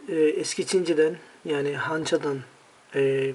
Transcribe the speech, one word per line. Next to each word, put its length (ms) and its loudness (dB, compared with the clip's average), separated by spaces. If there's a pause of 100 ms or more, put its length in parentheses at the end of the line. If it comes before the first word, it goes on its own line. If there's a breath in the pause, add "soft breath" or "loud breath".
e, 60 -4
eski 520 2
Çince'den, 500 2 (280 loud breath)
yani 320 -2
Hança'dan, 640 -2 (540)
e, 400 0